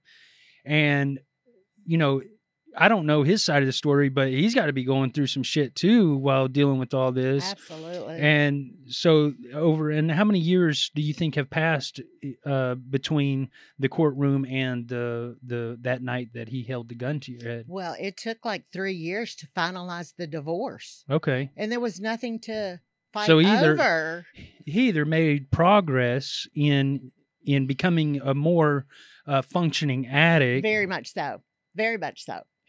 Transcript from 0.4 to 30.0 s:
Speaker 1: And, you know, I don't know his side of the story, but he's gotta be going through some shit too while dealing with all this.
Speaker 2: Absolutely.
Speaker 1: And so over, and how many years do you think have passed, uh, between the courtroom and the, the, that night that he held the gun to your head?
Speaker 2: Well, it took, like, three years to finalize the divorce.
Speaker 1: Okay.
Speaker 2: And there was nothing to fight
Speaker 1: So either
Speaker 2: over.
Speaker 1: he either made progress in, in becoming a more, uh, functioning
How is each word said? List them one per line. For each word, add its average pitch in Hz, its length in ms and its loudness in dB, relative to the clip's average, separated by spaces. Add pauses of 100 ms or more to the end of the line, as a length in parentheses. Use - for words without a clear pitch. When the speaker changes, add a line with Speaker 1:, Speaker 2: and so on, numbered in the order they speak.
Speaker 1:
And, 143 540 2 (680)
you 165 120 0
know, 139 240 2 (560)
I 180 100 6
don't 196 180 2
know 151 180 4
his 196 200 2
side 143 180 2
of 135 60 2
the 127 60 0
story, 143 340 2
but 135 220 0
he's 175 260 2
gotta 170 180 2
be 131 120 -2
going 135 260 2
through 143 160 0
some 131 160 -4
shit 143 320 -2
too 185 400 4
while 135 320 2
dealing 135 320 2
with 127 140 -4
all 131 180 0
this. 135 400 -2
Speaker 2:
Absolutely. 165 680 -12
Speaker 1:
And 147 520 2 (160)
so 151 460 4 (200)
over, 156 380 0
and 156 180 0
how 165 140 2
many 214 160 4
years 165 560 2
do 147 60 -2
you 147 120 -2
think 160 220 -2
have 139 140 -2
passed, 160 500 -2 (460)
uh, 131 300 0
between 135 720 -2 (280)
the 131 120 0
courtroom 139 560 0
and 127 420 -4
the, 120 580 -6
the, 120 360 -6
that 123 200 -2
night 123 320 -6
that 117 140 -10
he 123 160 -8
held 120 240 -8
the 120 80 -16
gun 131 240 -4
to 131 140 -14
your 120 100 -16
head? 117 240 -10
Speaker 2:
Well, 175 320 -10
it 190 160 -8
took, 226 300 -10
like, 202 260 -6
three 190 240 -6
years 180 400 -8
to - 120 -18
finalize 175 720 -6
the 175 80 -10
divorce. 160 840 -10
Speaker 1:
Okay. 139 460 -2
Speaker 2:
And 214 140 -6
there 240 100 -4
was 190 180 -6
nothing 226 420 -6
to 208 380 -8 (320)
fight 208 160 -4
Speaker 1:
So 160 120 8
either 175 340 6
Speaker 2:
over. 165 520 0 (400)
Speaker 1:
he 214 220 2
either 156 180 0
made 151 460 2
progress 143 1040 2
in, 139 560 2 (340)
in 139 220 2
becoming 151 540 0
a 139 120 0
more, 151 540 2 (400)
uh, 135 160 0
functioning 139 640 -2